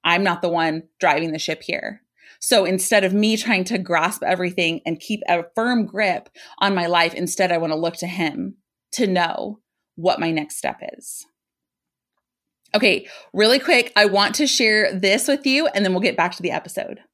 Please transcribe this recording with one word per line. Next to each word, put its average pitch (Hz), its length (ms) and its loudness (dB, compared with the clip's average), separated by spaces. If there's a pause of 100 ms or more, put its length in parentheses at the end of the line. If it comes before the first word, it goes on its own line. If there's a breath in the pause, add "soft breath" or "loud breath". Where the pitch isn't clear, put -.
I'm 175 200 2
not 175 180 0
the 180 80 -2
one 165 340 -2 (160)
driving 160 320 0
the 156 80 -6
ship 160 240 -6
here. - 380 -8 (400 soft breath)
So 220 220 4
instead 190 400 2
of 185 100 0
me 214 220 2
trying 220 300 0
to 226 120 -4
grasp 175 460 -2
everything 180 600 0
and 165 140 -4
keep 208 280 -6
a 170 160 2 (120)
firm 233 300 0
grip 190 440 -2 (300 loud breath)
on 196 140 2
my 175 120 0
life, 170 280 2
instead 180 380 -2
I 170 60 2
want 165 140 -2
to 156 80 -2
look 170 180 -4
to 175 100 -8
him 175 480 -6 (380)
to 254 140 0
know 180 520 -2 (360)
what 165 260 0
my 165 100 0
next 151 240 -4
step - 240 -6 (180)
is. - 280 -16 (1500)
Okay, 208 340 2 (260 loud breath)
really 220 260 4
quick, 247 380 2
I 208 80 8
want 202 300 2
to 294 120 2
share 214 500 2
this 196 300 0
with 285 180 0
you 277 220 2
and 202 160 0
then 190 80 2
we'll 180 100 0
get 208 140 0
back 175 220 0
to - 40 -14
the 175 100 -4
episode. - 500 -8 (120)